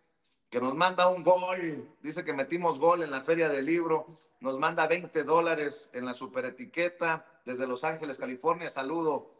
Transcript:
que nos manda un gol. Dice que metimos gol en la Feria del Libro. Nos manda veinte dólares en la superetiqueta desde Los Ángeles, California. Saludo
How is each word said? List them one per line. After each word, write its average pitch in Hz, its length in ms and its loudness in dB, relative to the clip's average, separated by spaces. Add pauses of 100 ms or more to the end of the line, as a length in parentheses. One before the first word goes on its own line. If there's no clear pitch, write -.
(500)
que 123 100 -4
nos 127 140 0
manda 180 340 4
un 180 160 2
gol. 180 640 2 (140)
Dice 156 220 -8
que 151 100 -4
metimos 151 460 0
gol 170 240 6
en 147 80 -6
la 160 100 -4
Feria 165 280 2
del 139 180 0
Libro. 165 400 0 (320)
Nos 135 180 -4
manda 165 300 2
veinte 165 360 0
dólares 156 680 0
en 123 120 -6
la 123 100 -6
superetiqueta 135 1080 -4 (200)
desde 127 220 -4
Los 127 160 -4
Ángeles, 156 340 -6
California. 147 520 -2
Saludo 151 720 -4